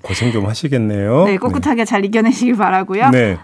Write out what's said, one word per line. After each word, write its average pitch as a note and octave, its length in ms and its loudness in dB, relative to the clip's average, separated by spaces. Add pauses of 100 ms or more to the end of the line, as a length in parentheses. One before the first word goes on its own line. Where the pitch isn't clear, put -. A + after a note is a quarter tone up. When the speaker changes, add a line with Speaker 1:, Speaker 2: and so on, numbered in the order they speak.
Speaker 1:
고생 A#2 280 -4
좀 G#2+ 160 -2
하시겠네요. A2 800 0
Speaker 2:
네, G3+ 120 0
꿋꿋하게 B3 460 -2
Speaker 1:
네. - 20 -4
Speaker 2:
잘 G#3 200 -2
이겨내시길 A3+ 500 0
바라고요. F#3+ 560 0
Speaker 1:
네. A2 340 4